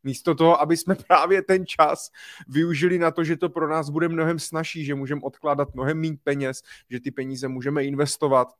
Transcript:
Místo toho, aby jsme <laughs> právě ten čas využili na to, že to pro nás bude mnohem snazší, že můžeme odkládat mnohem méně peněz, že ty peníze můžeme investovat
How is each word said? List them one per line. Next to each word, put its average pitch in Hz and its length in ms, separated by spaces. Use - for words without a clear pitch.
Místo 135 320
toho, 165 260
aby 160 160
jsme 185 180
<laughs> - 120
právě 180 340
ten 190 240
čas 151 440
využili 170 520
na 165 120
to, 170 120
že 160 140
to 175 120
pro 160 200
nás 156 200
bude 165 200
mnohem 165 300
snazší, 160 460
že 143 100
můžeme 139 280
odkládat 143 500
mnohem 139 280
méně 160 220
peněz, 139 380
že 123 100
ty 127 120
peníze 131 360
můžeme 135 380
investovat 139 640